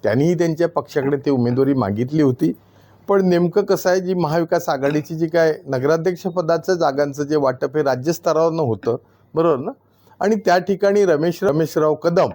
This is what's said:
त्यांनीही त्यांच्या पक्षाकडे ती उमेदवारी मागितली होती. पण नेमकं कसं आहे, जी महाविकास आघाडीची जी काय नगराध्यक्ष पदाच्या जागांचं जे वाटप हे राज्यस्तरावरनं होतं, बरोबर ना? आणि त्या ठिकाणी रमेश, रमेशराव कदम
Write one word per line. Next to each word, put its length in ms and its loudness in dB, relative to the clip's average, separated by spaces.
त्यांनीही 320 2
त्यांच्या 340 0
पक्षाकडे 480 -2
ती 140 -2
उमेदवारी 440 0
मागितली 480 -2
होती. 300 0
पण 200 2
नेमकं 340 2
कसं 280 0
आहे, 100 2
जी 140 -2
महाविकास 540 -2
आघाडीची 460 -2
जी 120 -2
काय 280 2
नगराध्यक्ष 560 -2
पदाच्या 520 -2
जागांचं 480 -2
जे 140 -2
वाटप 400 -2
हे 60 0
राज्यस्तरावरनं 800 0
होतं, 340 -2
बरोबर 300 0
ना? 60 -8
आणि 140 0
त्या 240 2
ठिकाणी 460 2
रमेश, 380 0
रमेशराव 520 0
कदम 400 2